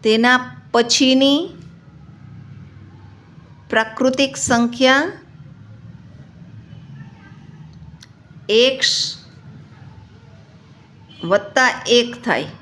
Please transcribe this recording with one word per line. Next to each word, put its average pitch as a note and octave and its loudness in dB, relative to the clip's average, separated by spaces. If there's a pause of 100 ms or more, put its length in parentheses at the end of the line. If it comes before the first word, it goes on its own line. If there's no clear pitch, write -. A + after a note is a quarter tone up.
તેના A#3 4 (360)
પછીની C4 4 (2250)
પ્રાકૃતિક C4 -2
સંખ્યા B3 0 (3500)
એક્સ C4 2 (2500)
વત્તા A3 0 (280)
એક A#3+ 2 (160)
થાય. D#3 -2 (120)